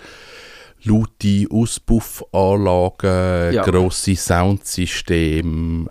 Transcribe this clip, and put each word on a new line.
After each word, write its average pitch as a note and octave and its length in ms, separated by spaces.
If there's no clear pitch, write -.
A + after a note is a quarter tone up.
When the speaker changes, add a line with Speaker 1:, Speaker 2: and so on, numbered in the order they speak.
Speaker 1:
laute G#2 680
Auspuffanlagen, F#2 2000
Speaker 2:
Ja. G2+ 100
Speaker 1:
grosse F#2 520
Soundsysteme, E2 1800